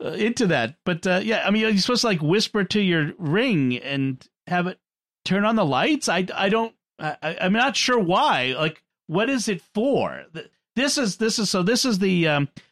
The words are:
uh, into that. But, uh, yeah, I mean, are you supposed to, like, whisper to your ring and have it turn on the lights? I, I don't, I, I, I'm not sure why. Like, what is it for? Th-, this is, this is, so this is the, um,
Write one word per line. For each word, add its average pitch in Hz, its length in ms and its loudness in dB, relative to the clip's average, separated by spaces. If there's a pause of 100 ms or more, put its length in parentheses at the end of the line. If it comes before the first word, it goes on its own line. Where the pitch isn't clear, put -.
uh, - 60 -6
into 226 380 0
that. 127 260 0 (100)
But, 175 220 -4
uh, 185 160 2
yeah, 214 240 -2
I 190 40 2
mean, 214 140 2
are 220 60 2
you 208 80 2
supposed 233 240 0
to, 233 60 0
like, 185 140 0
whisper 196 420 0
to 208 160 0
your 165 380 0
ring 160 600 0
and 135 460 -4 (220)
have 175 220 0
it 185 100 -8 (460)
turn 196 220 2
on 226 100 2
the 214 80 2
lights? 165 440 0
I, 185 260 0
I 196 160 0
don't, 226 240 0 (240)
I, 156 240 -6
I, 160 180 -4
I'm 185 140 2
not 254 220 2
sure 247 220 2
why. 175 580 2
Like, 156 260 -4 (260)
what 196 220 0
is 254 180 -2
it 185 140 -2 (120)
for? 127 500 0 (100)
Th-, 131 120 -14 (300)
this 277 220 0
is, 233 180 -2
this 220 220 0
is, 196 120 -2
so 185 120 0
this 214 240 2
is 226 120 0
the, 180 300 2
um, 143 200 0 (240)